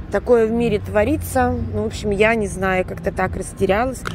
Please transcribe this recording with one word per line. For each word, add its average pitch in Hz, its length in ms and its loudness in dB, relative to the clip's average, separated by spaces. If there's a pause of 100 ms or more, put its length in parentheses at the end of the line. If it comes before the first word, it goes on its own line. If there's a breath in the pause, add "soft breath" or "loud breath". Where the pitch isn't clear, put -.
(100)
Такое 226 360 4
в 220 60 -2
мире 233 260 0
творится. 247 720 0
Ну, 233 320 -4
в 214 40 -2
общем, 214 260 -4
я 214 220 4
не 214 120 0
знаю, 185 400 0
как-то 190 260 -4
так 185 240 -2
растерялась. 202 640 0 (140)